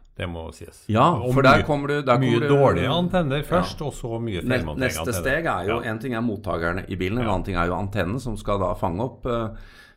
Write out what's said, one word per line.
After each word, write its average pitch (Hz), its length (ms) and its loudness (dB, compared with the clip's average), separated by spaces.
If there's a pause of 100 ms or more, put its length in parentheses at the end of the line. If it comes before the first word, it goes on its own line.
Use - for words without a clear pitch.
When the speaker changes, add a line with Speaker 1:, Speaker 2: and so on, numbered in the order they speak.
(160)
Speaker 1:
det 95 140 -6
må 82 140 -8 (100)
sies. - 340 -20
Speaker 2:
Ja, 113 200 4 (100)
Speaker 1:
Og 123 160 0
Speaker 2:
for 131 80 6
der 135 220 8
Speaker 1:
mye, - 20 -4
Speaker 2:
kommer 143 220 0
du, 143 160 0
der 131 160 4
Speaker 1:
mye 120 160 4
Speaker 2:
kommer 120 120 2
du 143 60 6
Speaker 1:
dårlige 120 400 4
antenner 175 480 0
Speaker 2:
Ja. - 80 -10
Speaker 1:
først, 175 320 0
og 143 120 -6
så 113 280 -6
mye 104 220 -4
Speaker 2:
Ne-, 127 80 -2
Speaker 1:
feilmontering 85 180 0
av 76 80 -6
Speaker 2:
neste 127 300 -2
Speaker 1:
antenner. 113 160 -2
Speaker 2:
steg 156 220 0 (100)
er 95 160 -4
jo, - 100 -2
Speaker 1:
Ja. - 80 -6
Speaker 2:
en 170 100 -4
ting 127 140 -6
er 113 80 -2
mottagerne 90 680 -2
i 98 40 -2
bilen, 92 220 -2
en 123 80 0
Speaker 1:
Ja. 104 80 0
Speaker 2:
annen 90 120 -2
ting 92 100 -4
er 85 100 2
jo 90 80 0
antennen 98 480 -2
som 117 160 -6
skal 101 220 -2
da 92 160 0
fange 92 260 -2
opp, - 240 -8
eh, 117 240 -2 (480)